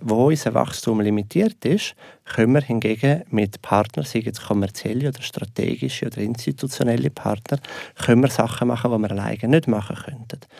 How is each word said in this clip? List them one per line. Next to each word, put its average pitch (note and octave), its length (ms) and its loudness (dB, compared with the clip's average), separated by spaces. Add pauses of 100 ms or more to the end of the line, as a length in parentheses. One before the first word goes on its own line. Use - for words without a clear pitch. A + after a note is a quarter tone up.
wo A#2 260 4
unser D3+ 260 0
Wachstum A#2+ 480 0
limitiert G#2 640 0
ist, E3 300 0 (300)
können A2+ 280 4
wir D3 80 4
hingegen A#2 720 0
mit G#2 320 0
Partnern, G#2+ 420 0
sei A2+ 200 -2
es G#2+ 160 -8
kommerzielle A2 680 -2
oder - 140 -8
strategische - 800 -4
oder - 140 -6
institutionelle B2 920 -2
Partner, G#2+ 480 -4 (380)
können A#2 260 4
wir B2 80 6
Sachen A2+ 380 0
machen, A#2+ 240 0
die A2+ 80 2
wir G#2 120 0
alleine A2 360 -4
nicht D#3 200 4
machen G#2 280 0
könnten. - 440 -14 (200)